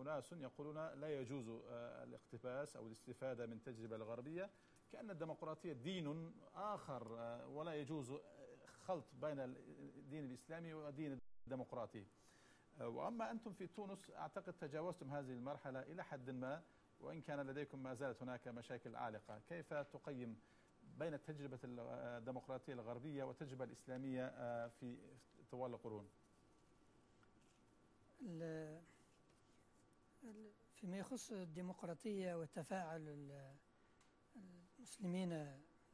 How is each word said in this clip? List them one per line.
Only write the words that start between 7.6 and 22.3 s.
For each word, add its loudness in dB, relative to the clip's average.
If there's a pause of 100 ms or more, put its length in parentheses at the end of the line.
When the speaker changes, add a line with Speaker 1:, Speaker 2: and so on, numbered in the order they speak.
Speaker 1:
يجوز 2 (540)
خلط 2 (100)
بين 4
الدين -2
الإسلامي -4
والدين 0 (280)
الديمقراطي". 0 (760)
آه، 2
وأما 4
أنتم 0
في -2
تونس -4
أعتقد -2
تجاوزتم 0
هذه 2
المرحلة 0
إلى -2
حد -2
ما، 2 (380)
وإن -2
كان 2
لديكم 0
ما 2
زالت 2
هناك -2
مشاكل -4
عالقة. -2
كيف -2
تقيم 0 (420)
بين 2
التجربة -2
الديمقراطية 0